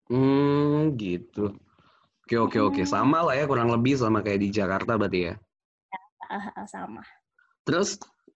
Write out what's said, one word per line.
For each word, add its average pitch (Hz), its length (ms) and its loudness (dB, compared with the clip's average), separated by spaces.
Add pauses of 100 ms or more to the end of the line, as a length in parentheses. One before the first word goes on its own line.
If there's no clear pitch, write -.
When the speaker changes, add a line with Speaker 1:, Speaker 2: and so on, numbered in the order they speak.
Speaker 1:
Hmm, 143 880 2
gitu. 101 640 -6 (640)
Oke, 117 160 0
oke, 113 240 2
oke. 95 240 2
Speaker 2:
Mm-mm. 95 80 -2
Speaker 1:
Sama 147 320 2
lah 135 80 2
ya, 143 160 0
kurang 120 240 2
lebih 127 240 2
sama 110 240 2
kayak 101 180 0
di 101 140 0
Jakarta 98 400 0
berarti 98 260 0 (100)
ya? 95 40 -8 (560)
Speaker 2:
Ya, 190 100 -12 (300)
ah, 202 160 -8 (160)
ah, 208 80 -14
sama. 175 320 -14 (640)
Speaker 1:
Terus, 196 320 -2 (380)